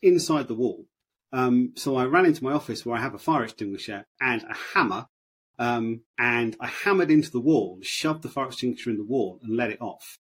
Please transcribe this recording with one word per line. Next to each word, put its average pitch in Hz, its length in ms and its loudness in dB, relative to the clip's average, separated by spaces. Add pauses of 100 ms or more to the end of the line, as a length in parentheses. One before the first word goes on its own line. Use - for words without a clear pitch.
inside 165 460 4
the 120 60 -6
wall. 113 320 -2 (460)
Um, 123 440 2
so 139 200 -2
I 127 100 2
ran 175 200 4
into 151 160 4
my 131 100 -2
office 143 320 -4
where 117 120 -4
I 113 40 -4
have 123 140 -4
a 101 40 -14
fire 147 260 0
extinguisher 101 640 -10 (140)
and 123 220 -2
a - 120 -12 (200)
hammer, 175 320 0 (520)
um, 117 420 -2 (180)
and 120 400 0
I 123 100 -8
hammered 185 440 2
into 151 180 6
the 123 100 -2
wall, 113 420 2
shoved - 400 -4
the 135 60 -10
fire 135 180 -4
extinguisher 123 440 -4
in 110 60 -2
the 104 80 -4
wall 107 380 -2
and 110 140 -4
let 117 140 0
it 104 100 -8
off. - 460 -12